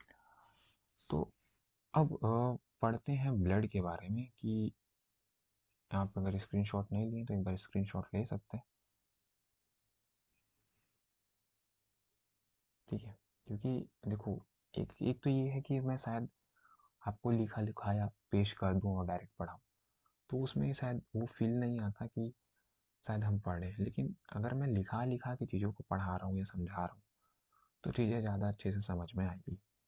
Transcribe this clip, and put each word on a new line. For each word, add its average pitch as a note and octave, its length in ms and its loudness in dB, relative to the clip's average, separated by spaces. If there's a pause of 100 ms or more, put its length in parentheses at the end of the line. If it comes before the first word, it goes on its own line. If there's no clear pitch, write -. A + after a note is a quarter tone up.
(1080)
तो D2+ 120 2 (720)
अब, D#3 220 4
अ, A#2+ 420 2 (240)
पढ़ते A2+ 320 2
हैं C3+ 200 2 (100)
ब्लड G2 240 4
के G2+ 140 0
बारे F2 280 -4
में A#2 160 -2 (140)
कि A2 340 0 (1160)
आप G2 260 0
अगर F#2+ 220 0
स्क्रीनशॉट G2+ 520 0
नहीं A2 200 0
लिए A#2 140 -4
तो A2 80 -2
एक G2 100 0
बार F#2+ 140 -2
स्क्रीनशॉट G2 480 -2 (100)
ले G#2+ 100 0
सकते - 320 -6
हैं, - 60 -12 (4000)
ठीक G#2 140 -4
है, G2+ 120 -14 (320)
क्योंकि B2 420 -2 (180)
देखो G#2 280 -2 (380)
एक, - 280 -4
एक B2+ 220 0
तो C#3+ 60 2
ये C3+ 200 4
है C3+ 120 -2
कि C3+ 180 0
मैं C3 180 0
शायद A#2 320 -4 (720)
आपको A2 300 -2
लिखा A2 300 2
लिखाया G#2 440 0 (260)
पेश G2+ 220 4
कर F#2+ 200 2
दूं F#2+ 240 2
और F#2 100 0
डायरेक्ट F2+ 320 -4
पढ़ाऊं, - 200 -6 (720)
तो C3 140 0
उसमें C#3 300 0
शायद B2 280 -2 (140)
वो A2+ 120 0
feel A2+ 320 0
नहीं A#2+ 200 0
आता G#2 280 -2
कि A2+ 240 -4 (720)
शायद G#2+ 180 0
हम G#2 160 4
पढ़े, F2+ 400 -2
लेकिन - 360 -2 (200)
अगर A#2 180 0
मैं C#3 140 2
लिखा A2 380 2
लिखा B2+ 300 -2
के A#2+ 100 -4
चीज़ों G2+ 280 0
को - 160 -12
पढ़ा F#2+ 260 0
रहा F#2 120 -4
हूँ F#2+ 100 0
या F#2+ 80 -2
समझा F2+ 300 -4
रहा F2+ 180 -2
हूँ - 80 -20 (800)
तो C#3 80 -2
चीज़ें A#2 300 2
ज़्यादा G#2 260 0
अच्छे G2+ 240 0
से G2+ 100 0
समझ F2 340 -2
में F#2 120 2
आएगी, F2+ 280 -6 (320)